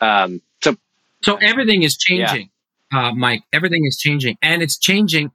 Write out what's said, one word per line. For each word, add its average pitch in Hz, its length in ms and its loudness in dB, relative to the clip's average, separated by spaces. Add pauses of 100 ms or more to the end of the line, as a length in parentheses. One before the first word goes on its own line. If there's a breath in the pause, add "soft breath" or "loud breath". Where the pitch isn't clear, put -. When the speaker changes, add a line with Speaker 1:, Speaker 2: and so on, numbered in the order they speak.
Speaker 1:
Um, 98 420 0 (200)
so 139 140 2 (480)
Speaker 2:
So 208 120 0
everything 214 460 2
is 143 140 0 (120)
Speaker 1:
Yeah. 180 180 0
Speaker 2:
changing, 101 240 -4 (420)
uh, 123 220 -2
Mike. 120 380 -2
Everything 165 340 0
is 135 100 -2
changing, 135 460 -2
and 165 180 0
it's 160 160 -4
changing 165 580 0